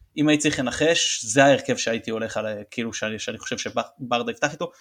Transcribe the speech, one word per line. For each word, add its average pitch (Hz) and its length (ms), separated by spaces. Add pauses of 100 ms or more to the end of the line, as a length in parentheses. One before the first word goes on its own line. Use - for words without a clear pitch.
(180)
אם 151 120
הייתי 151 140
צריך 147 160
לנחש, 147 680
זה 120 200
ההרכב 131 320
שהייתי 113 340
הולך 110 260
על, 107 80 (260)
כאילו, 117 220
שאני, 110 260
שאני 110 180
חושב - 200
שברדה 120 720
יפתח 143 200
איתו, 165 300